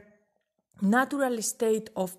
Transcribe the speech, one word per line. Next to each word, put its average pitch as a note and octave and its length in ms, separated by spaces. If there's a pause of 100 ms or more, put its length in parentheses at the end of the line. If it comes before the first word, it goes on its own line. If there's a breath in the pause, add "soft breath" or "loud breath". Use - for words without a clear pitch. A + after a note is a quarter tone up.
(800)
natural B3+ 600
state A3 540
of F#3 240